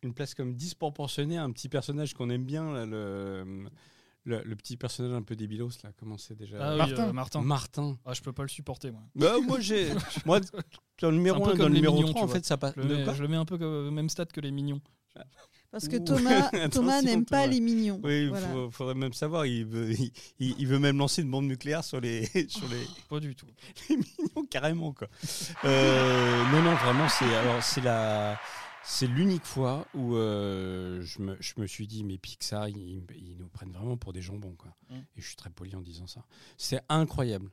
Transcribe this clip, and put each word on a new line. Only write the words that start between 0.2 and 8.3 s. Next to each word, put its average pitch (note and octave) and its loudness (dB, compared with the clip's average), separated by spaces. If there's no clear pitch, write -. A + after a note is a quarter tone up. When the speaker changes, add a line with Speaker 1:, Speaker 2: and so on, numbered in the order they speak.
Speaker 1:
comme B2 -6
disproportionnée D3 -6
à E3 -4
un C3+ -4
petit B2+ -10
personnage C#3+ -4
qu'on A#2+ -4
aime B2 -2
bien, D3+ -4
là, A#2+ -6
le, G2 -8
le, A#2 -4
le A2+ -10
petit A#2+ -12
personnage B2 -6
un A#2+ -4
peu A2 -8
débilos, G#2+ -8
là, G#2+ -18
comment A2 -12
c'est G#2+ -16
déjà ? G#2 -14
Speaker 2:
Ah D3+ -2
oui, D3+ 0
Speaker 3:
Martin. D#3+ 2
Speaker 2:
euh, G3 -2
Martin. B2+ -4
Speaker 1:
Martin. C#3 -2
Speaker 2:
Ah, B2+ -8
je - -8
peux C3+ -8